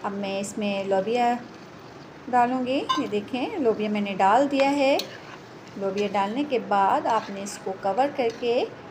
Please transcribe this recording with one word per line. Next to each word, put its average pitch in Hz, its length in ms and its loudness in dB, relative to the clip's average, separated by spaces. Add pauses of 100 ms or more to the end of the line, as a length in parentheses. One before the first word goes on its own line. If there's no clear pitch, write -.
अब 202 100 -2
मैं 196 260 -4
इसमें 202 460 -2
लोबिया 226 480 2 (960)
डालूँगी। 247 480 2
ये 294 300 -2
देखें, 247 500 -4
लोबिया 214 320 2
मैंने 202 260 -2
डाल 214 320 6
दिया 277 220 4
है। 285 260 4 (840)
लोबिया 196 320 0
डालने 208 360 0
के 262 140 0
बाद 202 480 4
आपने 202 340 0
इसको 196 400 -8
cover 247 300 2
करके 247 800 0